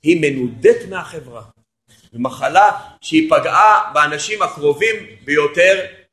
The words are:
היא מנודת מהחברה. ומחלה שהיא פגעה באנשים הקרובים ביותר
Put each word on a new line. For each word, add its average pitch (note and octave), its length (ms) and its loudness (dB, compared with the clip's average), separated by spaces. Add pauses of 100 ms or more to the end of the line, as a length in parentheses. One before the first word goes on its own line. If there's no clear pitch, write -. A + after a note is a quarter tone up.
היא E3 180 2
מנודת C3+ 680 0
מהחברה. D3 540 -14 (680)
ומחלה C#3 580 0 (300)
שהיא D#3+ 280 0
פגעה E3 640 2
באנשים D3 480 -2
הקרובים D#3 540 -2 (300)
ביותר D3+ 600 2 (280)